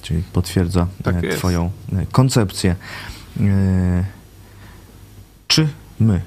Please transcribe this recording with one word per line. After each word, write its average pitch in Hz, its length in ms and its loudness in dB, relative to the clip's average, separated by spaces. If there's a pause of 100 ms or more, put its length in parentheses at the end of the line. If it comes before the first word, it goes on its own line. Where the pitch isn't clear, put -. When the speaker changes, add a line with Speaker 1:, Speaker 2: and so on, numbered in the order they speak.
Speaker 1:
Czyli 82 200 -2 (100)
potwierdza, 87 540 2 (160)
Speaker 2:
Tak 92 140 0
Speaker 1:
e, 85 100 0
Speaker 2:
jest. - 120 -2
Speaker 1:
twoją, 87 320 0 (220)
e, 85 200 0
koncepcję. 104 640 2 (640)
E, 95 640 2 (1400)
czy 156 200 4 (320)
my, 107 260 4